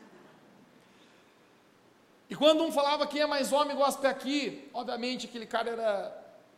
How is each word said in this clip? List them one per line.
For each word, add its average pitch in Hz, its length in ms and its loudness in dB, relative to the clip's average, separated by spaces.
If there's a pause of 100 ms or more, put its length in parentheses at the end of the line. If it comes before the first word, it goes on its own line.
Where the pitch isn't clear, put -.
(2250)
E 180 60 -8
quando 311 260 6
um 330 100 0
falava, 285 340 2
"Quem 294 140 -4
é 302 60 4
mais 277 260 0
homem, 285 240 2
gospe 269 300 2
aqui", 262 680 -2
obviamente 240 540 -6
aquele 226 200 -10
cara 226 240 -2
era, 214 680 -4 (200)